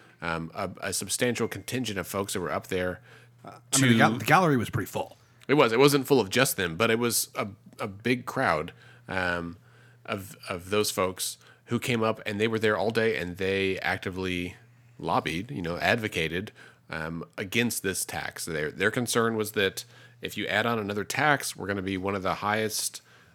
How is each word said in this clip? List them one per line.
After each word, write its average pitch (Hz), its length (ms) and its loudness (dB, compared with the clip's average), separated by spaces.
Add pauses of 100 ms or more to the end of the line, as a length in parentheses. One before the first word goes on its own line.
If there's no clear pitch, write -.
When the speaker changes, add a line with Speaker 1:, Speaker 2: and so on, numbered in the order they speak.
(200)
Speaker 1:
um, 82 340 -4
a, 95 160 -6 (100)
a 98 120 -6
substantial 113 560 -2
contingent 110 500 -6
of 87 80 -4
folks 98 280 -4
that 101 60 -4
were 78 120 -4
up 98 160 -4
there 90 320 -2 (440)
Speaker 2:
Uh, - 80 -16 (220)
I - 60 4
mean, 127 120 8
the 113 60 6
gal-, 147 140 6
Speaker 1:
to - 60 -4
Speaker 2:
the - 60 -6
gallery 160 320 6
was 107 140 0
pretty 101 200 -4
full. - 260 -6 (320)
Speaker 1:
It 131 60 4
was. 131 180 6
It 113 80 2
wasn't 139 260 6
full 139 140 6
of 98 100 2
just 123 260 4
them, 87 200 0
but 113 140 4
it 113 80 4
was 117 360 0
a, 127 140 -4 (320)
a 123 80 -4
big 120 380 -2
crowd, 87 460 0 (360)
um, 87 480 -2 (480)
of, 101 320 -8 (120)
of 92 220 -8
those 104 200 2
folks - 480 -2 (280)
who 120 120 0
came 117 240 0
up, 110 240 0
and 104 140 -2
they 113 80 4
were 110 100 0
there 107 180 4
all 95 140 0
day, 113 260 2
and 87 220 -4
they 95 420 0
actively 90 760 -4 (440)
lobbied, 92 520 -2
you 139 120 -6
know, 85 160 -4
advocated, 92 720 0 (380)
um, 80 340 -6 (140)
against 113 440 -2
this 95 220 -2
tax. - 400 -8
Their, 76 260 -4
their 90 200 0
concern 117 460 0
was 107 160 -2
that 98 320 0 (360)
if 92 160 -8
you 104 100 -4
add 107 200 2
on 117 120 0
another 101 260 -2
tax, 143 520 0
we're 95 100 -8
gonna 98 160 -2
be 95 140 -2
one 98 180 -2
of 98 80 -4
the 90 120 2
highest, 104 680 -2 (340)